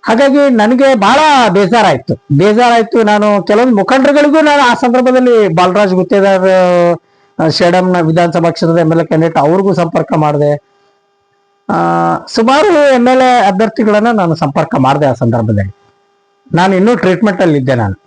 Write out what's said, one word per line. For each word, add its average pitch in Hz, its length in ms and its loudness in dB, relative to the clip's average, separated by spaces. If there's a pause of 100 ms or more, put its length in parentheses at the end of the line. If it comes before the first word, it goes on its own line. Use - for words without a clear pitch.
ಹಾಗಾಗಿ 277 480 2
ನನಗೆ 254 440 2
ಬಹಳ 254 540 2
ಬೇಜಾರಾಯ್ತು, 185 640 0 (180)
ಬೇಜಾರಾಯ್ತು. 226 720 2
ನಾನು 208 400 0
ಕೆಲವೊಂದು 226 340 0
ಮುಖಂಡರುಗಳಿಗೂ 285 640 2
ನಾನು 285 300 2
ಆ 233 40 2
ಸಂದರ್ಭದಲ್ಲಿ 247 760 2
ಬಾಲರಾಜ್ 185 460 0
ಗುತ್ತೇದಾರ್, 185 1040 0 (420)
ಆ, 160 60 0
ಸೇಡಂನ 180 520 0
ವಿಧಾನಸಭಾ 165 500 0
ಕ್ಷೇತ್ರದ 165 280 -2
ಎಮ್ 160 140 0
ಎಲ್ 165 80 0
ಎ 160 40 -2
ಕ್ಯಾಂಡಿಡೇಟ್, 160 340 -2
ಅವ್ರಿಗೂ 180 360 0
ಸಂಪರ್ಕ 165 420 -4
ಮಾಡಿದೆ. 147 400 0 (1120)
ಆ, - 40 -2 (540)
ಸುಮಾರು 285 640 0
ಎಮ್ 240 140 0
ಎಲ್ 254 120 2
ಎ 247 260 2
ಅಭ್ಯರ್ಥಿಗಳನ್ನ 208 680 0
ನಾನು 180 220 -2
ಸಂಪರ್ಕ 143 440 -4
ಮಾಡಿದೆ 139 280 0
ಆ 131 60 0
ಸಂದರ್ಭದಲ್ಲಿ. 113 640 -4 (800)
ನಾನು 185 220 0
ಇನ್ನೂ 214 180 2
ಟ್ರೀಟ್ಮೆಂಟ್ 196 480 -2
ಅಲ್ಲಿ 156 160 0
ಇದ್ದೆ 131 160 -2
ನಾನು. 104 320 -4